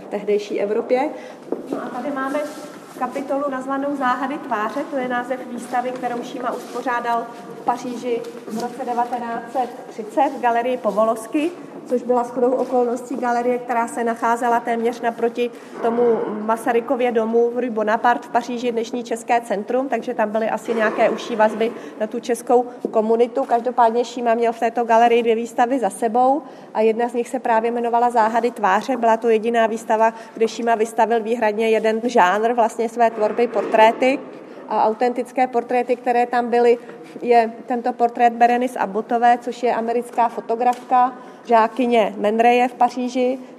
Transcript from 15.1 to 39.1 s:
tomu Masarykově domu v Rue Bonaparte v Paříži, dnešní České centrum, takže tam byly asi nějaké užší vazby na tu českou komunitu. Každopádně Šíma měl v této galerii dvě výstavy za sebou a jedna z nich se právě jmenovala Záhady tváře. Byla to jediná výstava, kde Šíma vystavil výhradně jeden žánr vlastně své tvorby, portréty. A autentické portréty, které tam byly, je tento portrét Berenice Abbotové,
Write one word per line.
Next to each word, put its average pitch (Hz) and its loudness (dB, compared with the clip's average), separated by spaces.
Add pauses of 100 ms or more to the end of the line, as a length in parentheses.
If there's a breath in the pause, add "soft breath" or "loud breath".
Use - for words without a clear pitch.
tomu 233 2
Masarykově 233 0
domu 226 2
v 247 -4
Rue 247 -2
Bonaparte 233 2
v - -20
Paříži, 233 -2
dnešní 226 -4
České 233 -2
centrum, 233 -2
takže 233 -4
tam 220 0
byly 220 -2
asi 220 -4
nějaké 220 2
užší 226 -4
vazby 220 2 (280 loud breath)
na 214 -2
tu 233 -6
českou 247 2 (260 loud breath)
komunitu. 226 2
Každopádně 240 2
Šíma 240 0
měl 233 2
v 226 -12
této 233 0
galerii 233 6
dvě 233 2
výstavy 240 0
za 202 0
sebou 254 2 (320 loud breath)
a 214 0
jedna 220 2
z 240 -10
nich 240 -2
se 262 -4
právě 233 0
jmenovala 233 2
Záhady 233 2
tváře. 208 0
Byla 226 2
to 233 0
jediná 226 2
výstava, 220 2 (200 loud breath)
kde 226 0
Šíma 233 0
vystavil 220 2
výhradně 226 0
jeden 220 2
žánr 220 4
vlastně 233 0
své 226 2
tvorby, 220 0
portréty. 226 4 (500 loud breath)
A 214 2
autentické 247 0
portréty, 247 0
které 247 2
tam 240 -2
byly, 240 6 (440 loud breath)
je 233 6 (140)
tento 247 -2
portrét 240 2
Berenice 240 2
Abbotové, 233 2